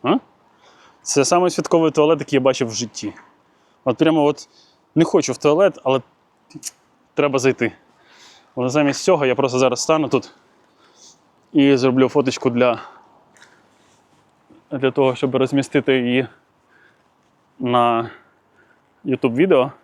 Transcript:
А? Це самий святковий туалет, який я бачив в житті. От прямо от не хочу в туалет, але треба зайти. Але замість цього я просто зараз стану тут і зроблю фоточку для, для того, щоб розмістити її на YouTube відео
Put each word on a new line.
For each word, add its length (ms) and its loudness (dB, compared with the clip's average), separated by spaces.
А? 140 0
Це 240 0
самий 260 2
святковий 400 0
туалет, 280 2
який 180 -4
я 40 2
бачив 260 0
в 60 -10
житті. 400 -10
От 140 -2
прямо 260 2
от 260 -2
не 80 4
хочу 300 0
в 40 -8
туалет, 460 2
але 180 0
треба 260 0
зайти. 320 0
Але 140 -4
замість 340 -2
цього 220 2
я 100 0
просто 240 -2
зараз 200 2
стану 300 0
тут 220 -2
і 240 4
зроблю 320 2
фоточку 400 -2
для, 320 0
для 200 -2
того, 240 0
щоб 200 -4
розмістити 640 0
її 280 -2
на 520 0
YouTube 300 -2
відео 360 2